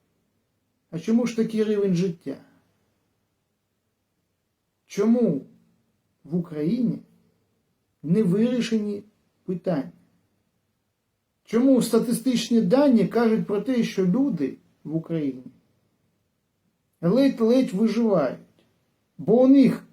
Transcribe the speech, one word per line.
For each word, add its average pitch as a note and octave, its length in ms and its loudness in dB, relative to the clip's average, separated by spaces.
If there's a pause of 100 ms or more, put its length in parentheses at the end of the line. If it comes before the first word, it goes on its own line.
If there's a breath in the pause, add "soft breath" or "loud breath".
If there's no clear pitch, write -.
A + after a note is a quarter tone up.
(880)
А E3 100 -12
чому A3+ 280 0
ж - 80 -10
такий A3 280 -2
рівень G3+ 320 0
життя? E3+ 420 -4 (2500)
Чому G#3+ 600 0 (800)
в D3+ 120 -8
Україні F3 640 -4 (1040)
не F#3 200 0
вирішені G#3 800 -2 (420)
питання? F3 460 -6 (1500)
Чому B3+ 380 2
статистичні A#3 800 0
дані A3+ 460 4
кажуть A3 400 0
про G3+ 140 -2
те, A#3+ 220 -2
що - 220 -4
люди F3+ 520 -2 (260)
в D3 120 -6
Україні C#3+ 560 -6 (1500)
ледь-ледь A#3 720 2
виживають? G#3 640 0 (800)
Бо G#3 240 4
у C4 60 6
них C4+ 460 6